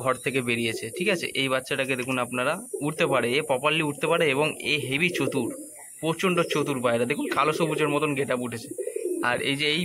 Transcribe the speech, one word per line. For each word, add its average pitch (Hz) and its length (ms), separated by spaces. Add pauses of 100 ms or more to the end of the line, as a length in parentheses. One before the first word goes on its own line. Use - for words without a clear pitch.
ঘর 131 100 (100)
থেকে 135 240
বেরিয়েছে, 117 380 (100)
ঠিক 185 180
আছে? - 120 (140)
এই 135 140
বাচ্চাটাকে 131 460
দেখুন 127 160 (100)
আপনারা 123 260 (320)
উড়তে 156 280
পারে, 120 240
এ 151 40 (100)
properly 151 400
উঠতে 143 220
পারে 170 120 (100)
এবং 147 120 (260)
এ - 20 (120)
heavy 147 320
চতুর, 131 300 (520)
প্রচণ্ড 165 380 (140)
চতুর 143 320
পায়রা। 117 260
দেখুন 277 160 (100)
কালো 147 220
সবুজের 151 360
মতন 147 240
get 135 160
up 123 120
উঠেছে। 117 220 (600)
আর 123 80 (140)
এই 139 100
যে 151 140
এই 175 100